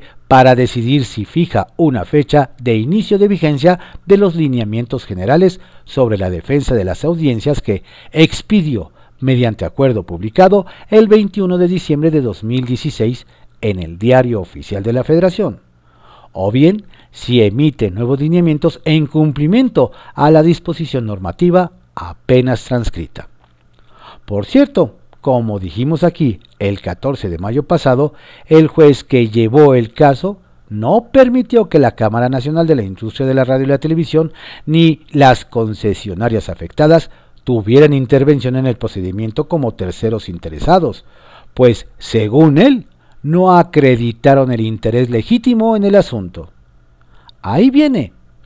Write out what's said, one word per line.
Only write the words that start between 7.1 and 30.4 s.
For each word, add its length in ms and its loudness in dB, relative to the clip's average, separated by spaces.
que 240 -6
expidió 800 0
mediante 460 -2
acuerdo 380 -2
publicado 640 0
el 200 4
veintiuno 480 2
de 100 2
diciembre 440 -2
de 100 0
dos 240 -6
mil 180 -4
dieciséis 640 -4
en 200 -4
el 180 -10
Diario 420 2
Oficial 440 -10
de 100 -2
la 100 -2
Federación, 560 0
o 180 -4
bien 360 2
si 320 0
emite 480 0
nuevos 280 -4
lineamientos 640 0
en 200 0
cumplimiento 840 0
a 160 2
la 100 6
disposición 640 -2
normativa 680 -2
apenas 720 -2
transcrita. 640 -8
Por 220 -6
cierto, 500 0
como 380 -2
dijimos 440 -4
aquí 360 -2
el 240 -4
catorce 480 -8
de 80 -8
mayo 260 -4
pasado, 520 0
el 180 6
juez 380 2
que 260 0
llevó 460 4
el 180 -2
caso 460 0